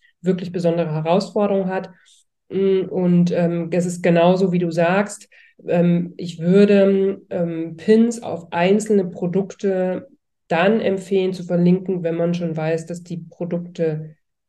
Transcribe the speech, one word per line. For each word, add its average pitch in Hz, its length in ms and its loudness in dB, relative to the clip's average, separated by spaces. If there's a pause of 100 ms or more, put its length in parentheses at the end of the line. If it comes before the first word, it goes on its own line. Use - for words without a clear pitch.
(220)
wirklich 180 300 -2
besondere 170 400 -2
Herausforderungen 190 760 0
hat. 190 220 -6 (580)
Mm, 190 400 0
und, 175 420 2
ähm, 170 400 0
es 175 140 0
ist 175 160 -6
genauso, 175 500 4
wie 175 80 0
du 170 120 0
sagst, 180 580 0 (380)
ähm, 175 500 0
ich - 220 -10
würde, 196 920 4
ähm, 165 480 -6
Pins 226 460 2
auf - 280 -10
einzelne 196 540 2
Produkte 185 1040 -4 (380)
dann 196 340 2
empfehlen 190 520 -2
zu 180 100 -10
verlinken, 175 580 2
wenn 165 140 -4
man 170 180 -2
schon 170 240 -6
weiß, 160 300 -4
dass 175 160 -12
die - 140 -12
Produkte 170 1000 -8 (340)